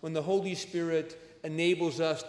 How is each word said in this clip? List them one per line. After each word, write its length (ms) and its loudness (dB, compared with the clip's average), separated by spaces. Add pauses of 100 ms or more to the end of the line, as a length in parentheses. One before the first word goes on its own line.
when 120 -6
the 80 0
Holy 340 0
Spirit 640 -2 (240)
enables 560 2
us 300 0